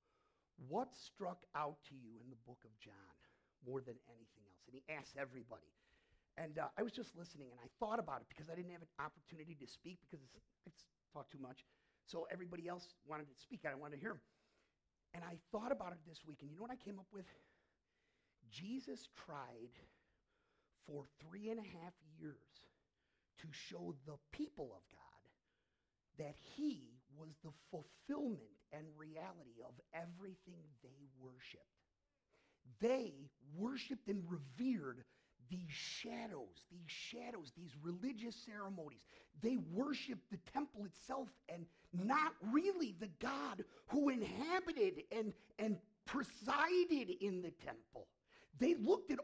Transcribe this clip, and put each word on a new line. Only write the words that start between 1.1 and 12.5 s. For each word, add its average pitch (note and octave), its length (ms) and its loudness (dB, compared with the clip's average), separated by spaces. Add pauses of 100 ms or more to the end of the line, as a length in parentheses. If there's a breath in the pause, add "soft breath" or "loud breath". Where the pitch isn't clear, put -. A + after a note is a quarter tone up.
out D3+ 320 -2
to C#3 80 -14
you A2+ 260 -14
in B2+ 80 -14
the B2 160 -14
book B2 180 -16
of A2 140 -20
John G#2+ 160 -18 (720 soft breath)
more C3 140 0
than B2 260 -10
anything A2+ 400 -20
else?" F#2+ 220 -20
And B2 80 -16
he C3+ 120 -14
asks D3+ 300 -6
everybody. B2 560 -6 (600 soft breath)
And, D#3+ 240 -2
uh, D3+ 160 2
I A3 80 4
was A#3+ 80 0
just - 240 -6
listening, C#3+ 340 -12
and B2 80 -16
I A#2+ 80 -14 (140)
thought A3+ 180 4
about D3+ 220 0
it A2+ 80 -16
because D#3 200 -12
I E3 60 -6
didn't F3+ 160 -4
have E3+ 120 -12
an D#3+ 180 -18
opportunity D#3 560 -6
to C3+ 100 -12
speak F3 340 -12
because D3 220 -14
it's, - 160 -20 (260)
it's - 220 -18 (260)
talked C#3+ 200 -8
too D3 60 -10
much. C3 260 -8 (420 soft breath)
So E3 240 0
everybody F3 380 -4